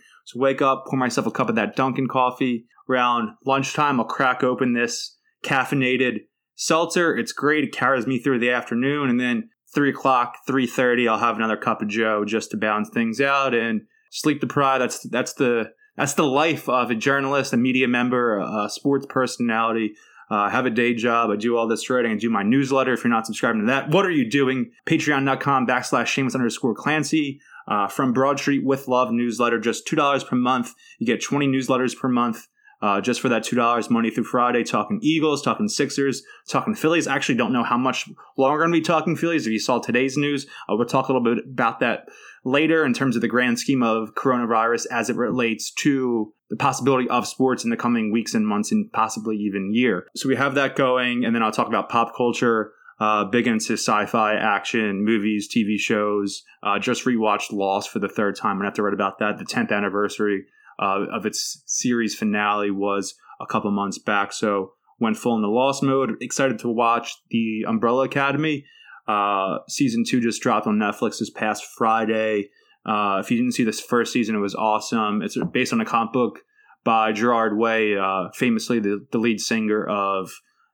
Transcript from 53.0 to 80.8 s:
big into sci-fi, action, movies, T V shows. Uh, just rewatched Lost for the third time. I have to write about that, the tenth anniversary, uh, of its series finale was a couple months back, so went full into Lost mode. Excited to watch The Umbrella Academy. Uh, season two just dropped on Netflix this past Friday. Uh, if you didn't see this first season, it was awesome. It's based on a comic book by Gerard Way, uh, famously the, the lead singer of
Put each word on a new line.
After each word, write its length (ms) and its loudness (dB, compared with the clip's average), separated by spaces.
big 200 0
into 280 0
sci-fi, 600 0
action, 720 0
movies, 440 0
T 140 2
V 140 0
shows. 640 -2
Uh, 160 0
just 240 -2
rewatched 480 0
Lost 380 -2
for 100 -4
the 80 -2
third 300 -2
time. 240 -2
I 40 -2
have 100 -4
to 80 -2
write 120 0
about 240 -2
that, 180 -2
the 80 -12
tenth 260 -4
anniversary, 720 -2
uh, 320 0
of 140 -6
its 400 -8
series 480 -2
finale 560 0
was 420 -2
a 60 -10
couple 240 -2
months 300 -2
back, 340 -2
so 380 -2
went 200 0
full 180 0
into 140 0
Lost 340 2
mode. 360 2
Excited 400 0
to 100 -2
watch 440 0
The 380 -2
Umbrella 380 2
Academy. 600 0
Uh, 500 0
season 360 0
two 160 0
just 220 -2
dropped 240 0
on 140 2
Netflix 400 -2
this 100 -4
past 340 -4
Friday. 720 0
Uh, 360 0
if 80 -8
you 60 2
didn't 180 0
see 120 0
this 160 -2
first 320 0
season, 220 0
it 40 0
was 160 -2
awesome. 640 0
It's 160 -4
based 220 0
on 80 2
a 40 -2
comic 280 -2
book 260 0
by 260 2
Gerard 460 2
Way, 400 2
uh, 360 -2
famously 460 0
the, 320 -2
the 60 0
lead 240 0
singer 440 -2
of 460 -2